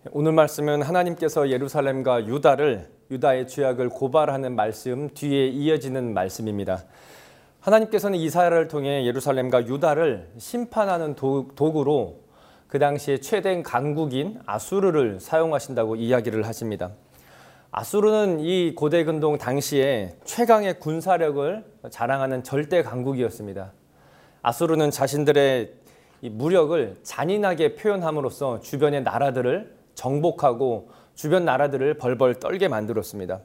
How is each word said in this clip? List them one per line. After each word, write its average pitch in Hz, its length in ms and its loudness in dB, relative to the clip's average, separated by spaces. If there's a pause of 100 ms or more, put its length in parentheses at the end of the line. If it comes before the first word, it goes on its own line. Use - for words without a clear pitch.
오늘 151 220 2
말씀은 147 500 4
하나님께서 165 680 0
예루살렘과 131 760 0
유다를, 135 640 2 (220)
유다의 131 360 2
죄악을 127 420 0
고발하는 135 680 0
말씀 123 540 -4
뒤에 139 400 0
이어지는 135 640 -2
말씀입니다. 95 680 -4 (760)
하나님께서는 208 580 2
이사야를 165 500 2
통해 139 380 -2
예루살렘과 127 600 0
유다를 143 720 0
심판하는 196 720 -4
도-, 135 400 -2
도구로 143 680 0 (440)
그 139 140 -4
당시에 143 400 0
최대 185 420 -2
강국인 147 880 -2
아수르를 135 720 0
사용하신다고 131 800 0
이야기를 113 500 0
하십니다. 101 460 -8 (760)
아수르는 208 680 2
이 170 340 0
고대 156 300 2
근동 151 340 0
당시에 135 840 0
최강의 214 560 4
군사력을 160 840 0 (280)
자랑하는 131 500 -2
절대 147 400 0
강국이었습니다. 113 920 -6 (680)
아수르는 156 480 2
자신들의 139 840 2 (480)
이 123 100 -10
무력을 147 720 2
잔인하게 165 720 0
표현함으로써 151 840 -2
주변의 143 420 0
나라들을 131 760 -2 (140)
정복하고 131 960 0 (260)
주변 175 300 2
나라들을 139 500 2
벌벌 127 440 2
떨게 185 300 0
만들었습니다. 104 760 -4